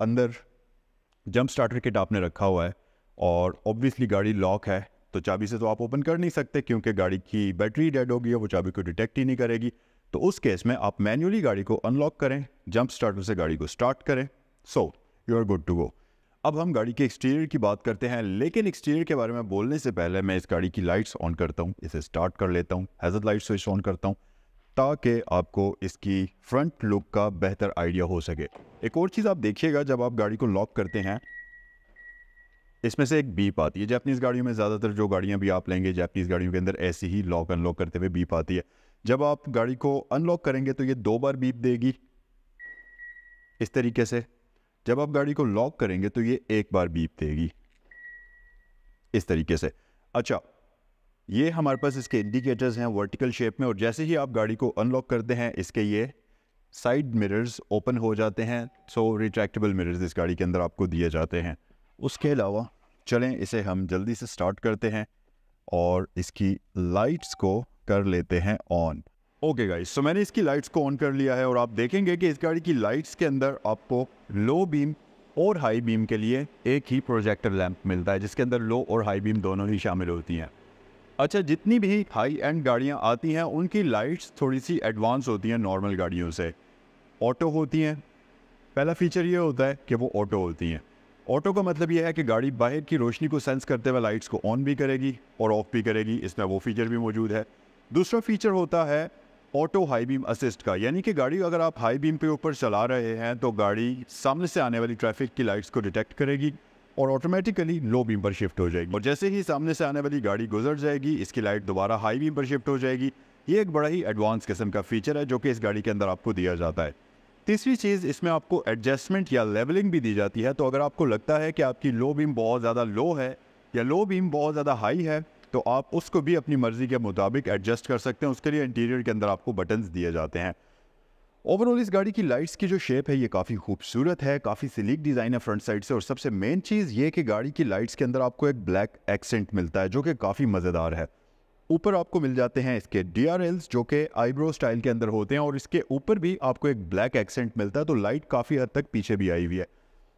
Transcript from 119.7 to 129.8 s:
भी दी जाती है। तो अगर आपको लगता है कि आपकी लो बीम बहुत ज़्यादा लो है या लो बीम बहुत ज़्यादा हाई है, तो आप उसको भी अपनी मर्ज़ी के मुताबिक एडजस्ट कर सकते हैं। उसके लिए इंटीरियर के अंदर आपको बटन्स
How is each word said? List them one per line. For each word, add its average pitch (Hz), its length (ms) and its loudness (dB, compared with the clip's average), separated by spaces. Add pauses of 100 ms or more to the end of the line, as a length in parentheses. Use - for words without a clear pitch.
भी 170 80 2
दी 113 140 0
जाती 101 280 0
है। 131 120 0
तो 139 140 0
अगर 135 140 0
आपको 147 240 0
लगता 120 320 2
है 156 140 0
कि 160 100 -2
आपकी 131 300 0
लो 127 220 0
बीम 151 220 0
बहुत 117 260 2
ज़्यादा 117 220 2
लो 117 300 0
है 131 240 -4 (360)
या 117 100 0
लो 165 220 2
बीम 185 240 0
बहुत 147 240 0
ज़्यादा 147 200 0
हाई 117 300 0
है, 156 220 -2 (280)
तो 143 60 2
आप 131 340 0
उसको 165 280 0
भी 165 140 2
अपनी 147 200 0
मर्ज़ी 120 320 0
के 127 100 0
मुताबिक 104 500 0
एडजस्ट 101 400 0
कर 127 100 0
सकते 127 280 -2
हैं। 135 60 2
उसके 147 200 -2
लिए 147 120 0
इंटीरियर 120 400 0
के 117 80 0
अंदर 107 160 0
आपको 101 260 -2
बटन्स 98 320 0